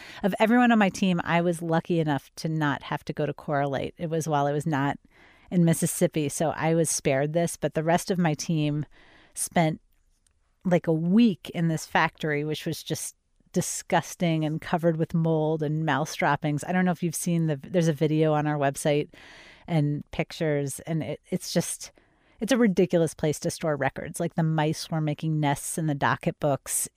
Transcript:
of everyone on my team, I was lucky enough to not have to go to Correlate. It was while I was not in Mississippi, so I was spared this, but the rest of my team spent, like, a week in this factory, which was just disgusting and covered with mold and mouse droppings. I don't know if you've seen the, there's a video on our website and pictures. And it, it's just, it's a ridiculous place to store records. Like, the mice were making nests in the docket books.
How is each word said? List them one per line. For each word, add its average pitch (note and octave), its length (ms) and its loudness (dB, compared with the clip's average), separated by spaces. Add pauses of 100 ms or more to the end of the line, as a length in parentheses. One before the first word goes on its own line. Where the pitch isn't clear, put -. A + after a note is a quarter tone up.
(220)
of F#3+ 160 2
everyone A#3+ 340 6
on A3+ 60 6
my G3+ 100 6
team, F3+ 360 0
I E3+ 160 2
was E3+ 220 0
lucky E3 380 0
enough D3+ 360 -2
to - 120 -6
not D#3 360 -2
have - 220 -6
to E3 60 -6
go D3 140 -2
to C#3+ 80 -6
Correlate. C#3+ 640 -2
It F3 100 -6
was D#3 200 -2
while C#3+ 180 2
I C#3+ 60 0
was D3 140 -2
not C#3+ 320 0 (520)
in F3 160 4
Mississippi, E3 640 0
so D#3 260 -2
I D#3+ 180 0
was E3 140 2
spared D3 460 0
this, E3+ 240 0
but - 160 -4
the D#3+ 100 -2
rest E3 260 0
of F#3 80 0
my E3+ 160 2
team D3+ 520 -2 (480)
spent, - 460 0 (840)
like, F3 220 2
a E3+ 60 2
week F3+ 600 2
in E3+ 140 0
this D#3+ 180 -2
factory, D#3 580 0
which D3+ 200 -4
was D#3+ 180 -4
just - 320 -8 (380)
disgusting E3 920 -2
and D#3 160 -4
covered E3+ 340 0
with D#3+ 160 -2
mold D#3+ 500 0
and D#3 220 -2
mouse D3 300 -2
droppings. D3 520 0
I F3 60 -4
don't F#3 140 2
know F3+ 40 2
if E3+ 120 -4
you've E3+ 120 -2
seen E3+ 340 0
the, D3+ 140 0
there's E3+ 260 0
a E3 40 2
video D#3 400 2
on D3 140 2
our D3+ 100 0
website D3 520 0 (580)
and D3 440 0
pictures. D3 720 -2
And D#3+ 220 -4
it, - 180 -8 (100)
it's - 220 -6
just, - 400 -4 (480)
it's A3 120 0
a C4 40 4
ridiculous F3+ 580 4
place D3+ 260 -2
to E3+ 100 -2
store D#3 260 -4
records. C#3 420 -6
Like, E3+ 160 -4
the E3+ 80 0
mice D#3+ 480 0
were D#3+ 100 -2
making D#3 380 -2
nests C#3+ 400 -2
in D#3+ 80 -2
the D3+ 80 0
docket C#3+ 460 -2
books. - 560 -2